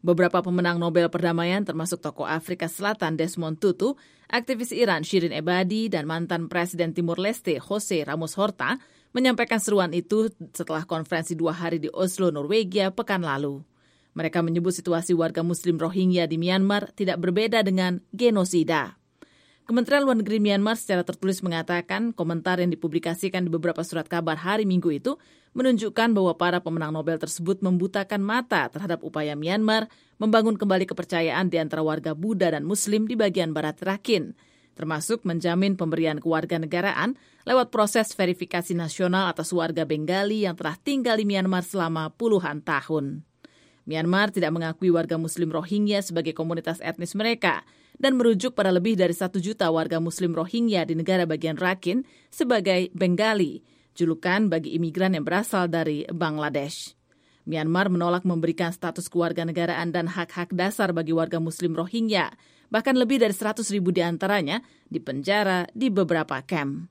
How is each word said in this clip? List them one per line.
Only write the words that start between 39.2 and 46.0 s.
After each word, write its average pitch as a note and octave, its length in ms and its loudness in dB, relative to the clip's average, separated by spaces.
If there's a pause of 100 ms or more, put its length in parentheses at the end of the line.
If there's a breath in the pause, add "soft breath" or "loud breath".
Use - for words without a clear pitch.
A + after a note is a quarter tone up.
atas E3 240 -4
warga E3 320 0
Bengali F#3+ 560 0
yang F3 160 -2
telah G3 160 -4
tinggal B3 400 0
di A3 80 0
Myanmar F#3 400 2
selama D#3+ 480 -2
puluhan F3+ 480 0
tahun. D3 640 -2 (640 loud breath)
Myanmar F3+ 480 0
tidak E3 160 0
mengakui E3 400 0
warga E3 240 2
Muslim E3 400 -4
Rohingya G3+ 480 0